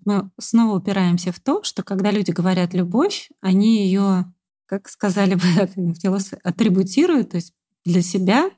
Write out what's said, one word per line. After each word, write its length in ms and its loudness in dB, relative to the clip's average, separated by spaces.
мы 240 -2
снова 380 2
упираемся 540 0
в 80 -12
то, 240 -2
что 200 -8
когда 280 -2
люди 200 0
говорят 420 0
«любовь», 560 -2
они 440 2
ее, 380 0
как 220 -10
сказали 480 0
бы 60 -2
<laughs> 600 0
философы, 420 -4
атрибутируют, 840 0
то 80 -6
есть 160 -10
для 160 2
себя 560 2